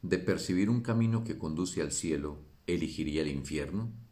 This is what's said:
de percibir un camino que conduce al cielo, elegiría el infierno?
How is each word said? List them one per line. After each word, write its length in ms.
de 180
percibir 500
un 100
camino 460
que 120
conduce 440
al 100
cielo, 480
elegiría 580
el 40
infierno? 640